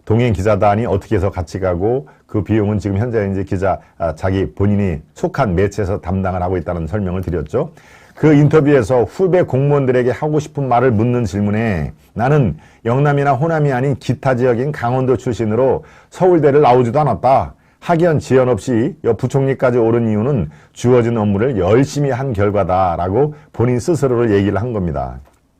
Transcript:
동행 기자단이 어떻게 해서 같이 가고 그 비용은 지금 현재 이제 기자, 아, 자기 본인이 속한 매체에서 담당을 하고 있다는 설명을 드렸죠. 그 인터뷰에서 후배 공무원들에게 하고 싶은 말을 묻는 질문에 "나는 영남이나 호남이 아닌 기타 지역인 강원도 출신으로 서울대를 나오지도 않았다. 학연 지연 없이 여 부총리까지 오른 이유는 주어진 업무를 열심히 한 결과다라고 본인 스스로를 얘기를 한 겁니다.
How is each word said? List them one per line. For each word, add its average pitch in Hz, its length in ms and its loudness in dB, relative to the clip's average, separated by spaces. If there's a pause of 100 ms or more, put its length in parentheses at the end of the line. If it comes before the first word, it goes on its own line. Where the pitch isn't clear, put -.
동행 117 260 2
기자단이 104 540 0
어떻게 98 300 -2
해서 95 140 0
같이 90 300 -8
가고 98 480 -2 (180)
그 107 160 -4
비용은 104 360 0
지금 98 180 -4
현재 110 340 -2
이제 95 140 -4
기자, 92 360 -2 (180)
아, 82 160 -4
자기 95 400 -2
본인이 101 480 -2 (100)
속한 139 420 -4
매체에서 98 460 -2
담당을 92 420 -4
하고 92 140 -2
있다는 85 300 -6
설명을 95 340 -4
드렸죠. 92 520 -6 (420)
그 151 180 4
인터뷰에서 139 720 4
후배 180 380 0
공무원들에게 131 680 0
하고 151 300 -2
싶은 143 280 -6
말을 123 220 2
묻는 120 340 0
질문에 104 680 -2 (220)
"나는 131 420 0 (300)
영남이나 143 480 0
호남이 147 380 0
아닌 131 240 -2
기타 135 400 -2
지역인 127 360 0
강원도 127 460 -2
출신으로 117 640 0 (240)
서울대를 151 540 4
나오지도 123 360 4
않았다. 120 560 0 (240)
학연 165 400 2
지연 127 320 2
없이 123 540 -2
여 117 100 2
부총리까지 131 640 0
오른 117 280 2
이유는 107 440 0 (220)
주어진 120 440 2
업무를 104 400 0
열심히 135 540 2
한 127 240 -4
결과다라고 95 1000 0 (200)
본인 123 260 0
스스로를 120 520 0
얘기를 98 280 2
한 120 140 -6
겁니다. 67 460 -6 (400)